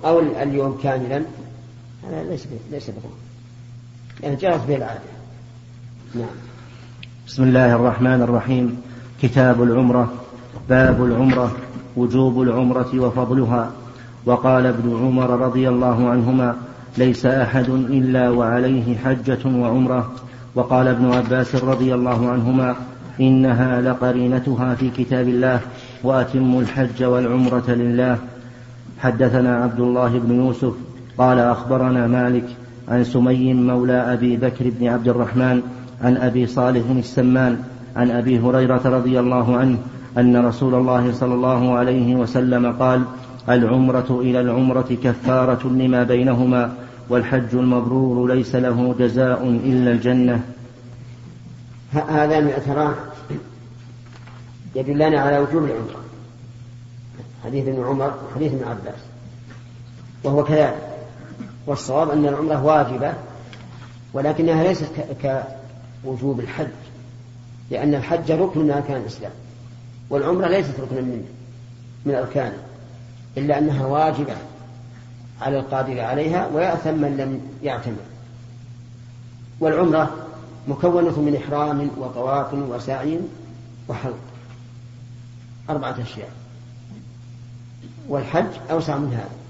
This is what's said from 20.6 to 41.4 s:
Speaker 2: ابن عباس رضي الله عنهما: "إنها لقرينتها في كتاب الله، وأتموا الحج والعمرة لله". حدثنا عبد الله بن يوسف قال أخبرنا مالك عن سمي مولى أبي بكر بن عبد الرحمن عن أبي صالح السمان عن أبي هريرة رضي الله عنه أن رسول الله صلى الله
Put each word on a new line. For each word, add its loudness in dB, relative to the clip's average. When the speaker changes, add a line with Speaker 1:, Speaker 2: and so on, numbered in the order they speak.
Speaker 2:
ابن 4
عباس 0
رضي 2
الله 0
عنهما: 2
"إنها 4
لقرينتها 0
في 0
كتاب 0
الله، 2
وأتموا 2
الحج -2
والعمرة 2
لله". 2
حدثنا 4
عبد 0
الله 2
بن 2
يوسف 2
قال 6
أخبرنا 2
مالك 0
عن 4
سمي 4
مولى 2
أبي 2
بكر 0
بن 0
عبد 0
الرحمن 2
عن 4
أبي 0
صالح 0
السمان 2
عن 2
أبي 2
هريرة 4
رضي 2
الله 2
عنه 4
أن 6
رسول 0
الله 2
صلى 0
الله 2